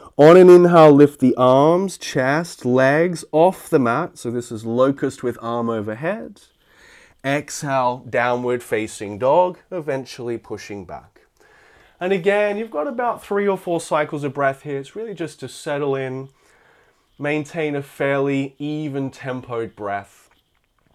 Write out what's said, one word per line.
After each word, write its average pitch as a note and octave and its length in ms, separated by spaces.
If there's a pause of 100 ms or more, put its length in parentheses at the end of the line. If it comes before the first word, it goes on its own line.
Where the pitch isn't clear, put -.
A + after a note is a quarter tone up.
(160)
On D#3+ 220
an F#3 100
inhale, F3 440
lift C#3+ 280
the B2+ 180
arms, D3 600
chest, D3 680
legs C#3 680
off E3+ 360
the D#3 120
mat. B2+ 400
So A#2+ 100
this A#2+ 220
is A2 120
locust C3 600
with A#2+ 180
arm A#2 300
overhead. D3+ 680 (840)
Exhale, C3+ 840
downward B2 540
facing G#2+ 560
dog, E3 400 (140)
eventually C3+ 640
pushing G2+ 480
back. - 360 (800)
And F#3 120
again, G3+ 440
you've A3 140
got D4 160
about A#3+ 360
three G3+ 240
or G3 100
four E3+ 240
cycles D3+ 420
of C#3+ 100
breath C#3 280
here. C#3+ 160
It's C#3 180
really A3 180
just D#3+ 280
to B2+ 80
settle C#3+ 460
in, C3+ 340 (880)
maintain D3+ 580
a C#3+ 80
fairly C#3 720
even D3 540
tempoed A#2+ 640
breath, G2+ 540 (640)